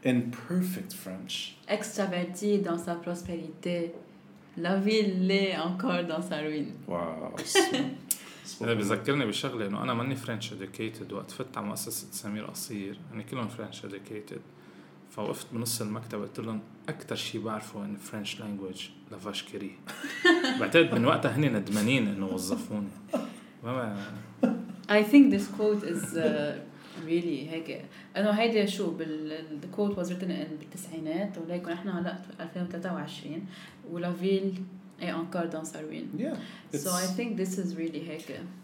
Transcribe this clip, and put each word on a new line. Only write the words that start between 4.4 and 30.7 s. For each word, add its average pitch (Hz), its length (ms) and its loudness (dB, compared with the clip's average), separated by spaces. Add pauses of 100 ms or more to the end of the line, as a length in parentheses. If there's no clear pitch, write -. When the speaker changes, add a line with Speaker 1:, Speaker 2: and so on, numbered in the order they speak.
Speaker 2:
La 170 200 2
ville 196 500 6
l'est 190 300 4
encore 180 460 2
dans 160 180 0
sa 156 200 -2
ruine. 151 300 -2 (160)
Speaker 1:
Wow. 82 500 -4
Speaker 3:
<laughs> - 60 -6 (1000)
Speaker 1:
Spoken - 180 -6
Speaker 3:
هذا 117 100 4
بذكرني 110 520 2
بشغلة، 110 420 -2
إنه 104 160 -2
أنا 127 100 2
ماني 117 220 0
French - 360 -6
educated. 98 600 -6
وقت 98 180 -8
فت - 260 -8
على 104 100 -4
مؤسسة - 440 -6
سمير 104 340 -6
قصير، 104 540 -8 (120)
يعني 117 120 -8
كلهم 123 260 -4
French 101 260 -10 (100)
educated. 101 540 -10 (720)
فوقفت - 420 -4
بنص 113 280 -2
المكتب 107 400 -4
قلت 98 180 -6
لهم: 110 200 -4 (300)
"أكتر - 260 -6
شي - 240 -4
بعرفه 107 480 -6
in 104 100 -6 (140)
French 104 180 -6 (100)
language، 98 420 -6 (300)
la 104 60 -12 (120)
vache 98 160 -6
qui - 120 -10
rit." - 360 -8 (300)
<laughs> 330 360 6
بعتقد 160 360 8
من 120 100 6
وقتها 143 300 6
هني 147 140 6
ندمانين 107 580 4
إنه 98 200 0
وظفوني. 101 600 -2 (760)
ما، 117 80 -4
ما 113 260 -2 (920)
Speaker 2:
I 208 140 8
think 277 300 12
this 202 140 4 (100)
quote 214 260 4
is, 165 340 -2
uh, 147 380 4 (520)
really 160 420 0
هيك. 160 320 -6 (360)
إنه 208 120 4
هيدي 214 380 6
شو 190 240 0
بال-، 156 680 -4
the 180 160 -10
quote 202 200 2
was 180 120 -2
written 180 200 -2
in 156 300 -4
بالتسعينات، 165 800 -4